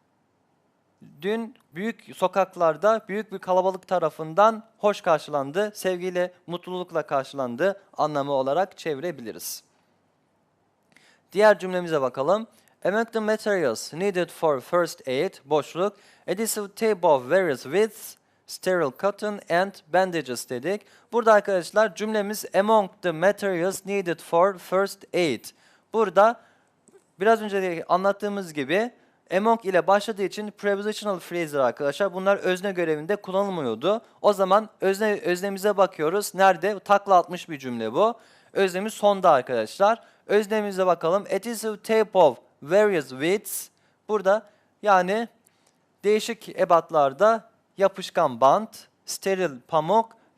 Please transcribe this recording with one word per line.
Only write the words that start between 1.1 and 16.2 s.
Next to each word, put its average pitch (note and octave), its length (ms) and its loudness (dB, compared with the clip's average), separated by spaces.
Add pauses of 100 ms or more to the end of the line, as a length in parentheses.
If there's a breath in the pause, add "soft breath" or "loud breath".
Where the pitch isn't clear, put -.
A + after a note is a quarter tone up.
dün A3 320 -6 (200)
büyük G#3+ 420 -10
sokaklarda F3+ 920 2
büyük G3 240 -6
bir F#3+ 60 -10
kalabalık F#3 500 0
tarafından F3+ 760 0 (140)
hoş G#3 220 0
karşılandı, D3+ 760 -2
sevgiyle, F3+ 580 -4 (140 soft breath)
mutlulukla F3 560 -6
karşılandı C#3 800 -4 (160)
anlamı C#3+ 360 -2
olarak C#3+ 460 -2
çevirebiliriz. C3+ 840 -10 (1700 soft breath)
Diğer G#3 260 4
cümlemize F3+ 420 -4
bakalım. D3 460 -2 (380 soft breath)
Among G#3+ 280 -2
the A3+ 60 -4
materials G3+ 760 -2
needed F3 340 -2
for D3 320 -2
first E3+ 480 -4
aid, D3 260 -2 (100)
boşluk, D#3 520 -2 (320 soft breath)